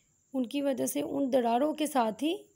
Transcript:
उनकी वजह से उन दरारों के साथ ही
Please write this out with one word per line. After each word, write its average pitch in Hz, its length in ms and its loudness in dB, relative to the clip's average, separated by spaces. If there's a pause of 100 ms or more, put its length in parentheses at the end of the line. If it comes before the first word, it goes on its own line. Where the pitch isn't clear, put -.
(340)
उनकी 262 260 -2
वजह 262 260 0
से 294 160 -2
उन 277 280 -2
दरारों 247 440 2
के 302 120 -2
साथ 240 260 2
ही 330 440 -2